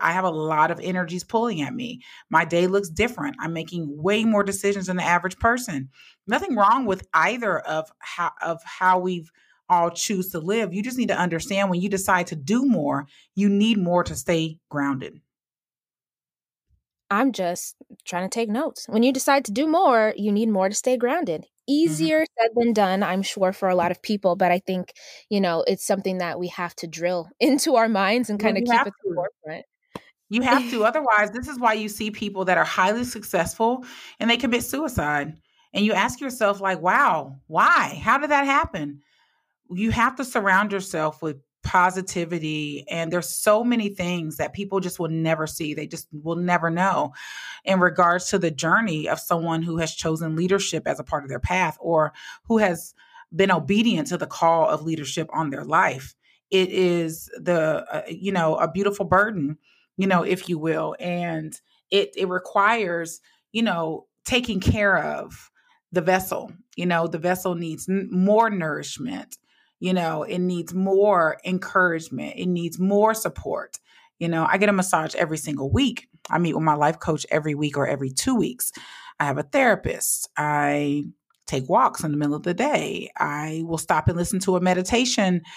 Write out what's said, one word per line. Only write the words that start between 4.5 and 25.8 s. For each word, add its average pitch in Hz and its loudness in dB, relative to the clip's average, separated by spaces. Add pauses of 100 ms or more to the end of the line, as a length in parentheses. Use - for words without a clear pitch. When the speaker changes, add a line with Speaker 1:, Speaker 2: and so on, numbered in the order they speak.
Speaker 1:
than 185 -2
the 175 -2
average 175 0
person. 220 -2 (360)
Nothing 294 -2
wrong 220 4
with 190 -4
either 190 2
of 156 -6
how, - -6 (100)
of 165 -6
how 185 2
we've 180 -4 (400)
all 170 4
choose 185 -4
to 170 -6
live. 190 -2
You 202 -4
just 254 -6
need 226 0
to - 0
understand 180 0
when 180 0
you 202 -2
decide 190 0
to 175 -8
do 196 0
more, 139 0 (280)
you 202 4
need 214 2
more 175 2
to 165 -8
stay 160 -2 (100)
grounded. 139 -4 (1900)
Speaker 2:
I'm 240 2
just 180 -4 (300)
trying 180 -4
to - -10
take 226 -2
notes. 262 -4
When 220 4
you 262 6
decide 277 2
to 208 -6
do 269 0
more, 277 4
you 208 0
need 220 2
more 190 2
to 208 -2
stay 254 0
grounded. 240 0
Speaker 1:
Mm-hmm. - -14
Speaker 2:
Easier 311 2 (140)
said 226 4
than 233 2
done, 196 2
I'm 185 0
sure, 190 0
for 196 -2
a 180 2
lot 175 2
of 175 -8
people, 196 0
but 185 4
I 180 2
think, 185 -6 (360)
you 202 0
know, 175 2
it's 196 0